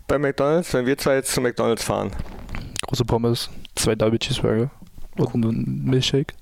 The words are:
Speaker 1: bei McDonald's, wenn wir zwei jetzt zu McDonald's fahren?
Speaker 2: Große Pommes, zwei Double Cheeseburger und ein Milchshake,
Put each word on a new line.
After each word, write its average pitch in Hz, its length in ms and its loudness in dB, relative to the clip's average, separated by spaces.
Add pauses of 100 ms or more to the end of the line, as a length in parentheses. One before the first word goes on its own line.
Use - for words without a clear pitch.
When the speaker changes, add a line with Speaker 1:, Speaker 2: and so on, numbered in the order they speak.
Speaker 1:
bei 139 100 2
McDonald's, 147 560 2
wenn 123 120 2
wir 135 120 2
zwei 139 180 2
jetzt 135 160 0
zu - 80 0
McDonald's 117 440 0
fahren? 101 280 0 (720)
Speaker 2:
Große - 240 -2
Pommes, 117 440 0 (260)
zwei 113 200 2
Double 110 240 2
Cheeseburger 117 520 0 (460)
und 127 280 2
ein 131 400 0
Milchshake, 131 560 2